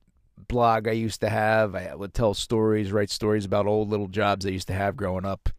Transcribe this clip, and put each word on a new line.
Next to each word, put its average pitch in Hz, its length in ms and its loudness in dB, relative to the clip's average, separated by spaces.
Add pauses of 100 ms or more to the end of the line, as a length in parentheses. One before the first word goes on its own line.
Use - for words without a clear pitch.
(480)
blog 113 400 4
I 113 40 2
used 113 300 -2
to 110 80 2
have. 110 440 2
I 92 220 -8
would 95 180 -10
tell 107 220 2
stories, 107 560 2
write 104 180 0
stories 107 340 0
about 101 220 0
old 107 240 0
little 104 180 -2
jobs 98 380 0
I 101 40 -2
used 92 180 -6
to 98 60 -4
have 101 220 -2
growing 92 300 -4
up. 98 340 -4